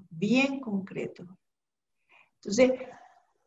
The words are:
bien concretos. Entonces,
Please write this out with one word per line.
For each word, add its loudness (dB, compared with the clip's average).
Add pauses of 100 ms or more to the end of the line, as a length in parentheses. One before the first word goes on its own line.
(100)
bien 2
concretos. -6 (1120)
Entonces, 4 (760)